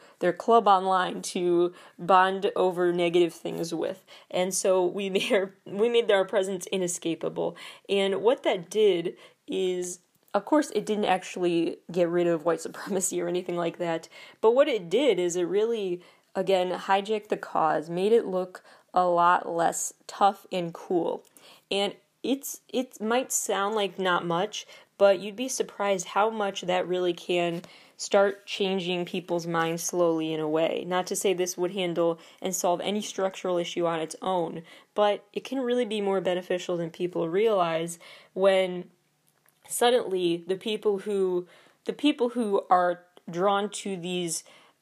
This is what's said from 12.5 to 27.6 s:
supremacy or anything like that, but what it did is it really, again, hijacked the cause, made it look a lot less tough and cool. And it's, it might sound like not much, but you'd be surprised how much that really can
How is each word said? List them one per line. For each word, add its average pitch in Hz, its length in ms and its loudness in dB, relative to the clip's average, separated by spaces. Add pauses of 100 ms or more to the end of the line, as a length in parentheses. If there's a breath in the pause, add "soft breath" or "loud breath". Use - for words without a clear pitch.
supremacy 185 600 -4
or 175 80 -2
anything 180 280 -4
like 170 220 -4
that, 165 300 -4 (320 loud breath)
but 220 120 6
what 277 160 6
it 202 200 -2
did 214 300 2
is 175 180 -2
it 180 80 0
really, 196 560 -2 (340 loud breath)
again, 185 360 2
hijacked 202 580 -2
the 196 80 0
cause, 160 540 0
made 190 220 0
it 233 140 4
look 185 360 -6 (320 loud breath)
a 180 100 4
lot 175 440 4
less 170 440 -2 (140)
tough - 460 0
and 170 200 -4
cool. - 520 -2 (460 loud breath)
And 196 240 -2 (280)
it's, 269 460 -4
it 247 320 -6
might 233 320 -2
sound 202 420 -2
like 202 240 -2
not 180 280 0
much, 175 400 -2 (320 loud breath)
but 196 220 6
you'd 202 160 -10
be 254 120 -6
surprised 202 600 -2
how 214 220 2
much 202 320 -4
that 180 240 0
really 180 280 0
can 175 480 -2 (340 loud breath)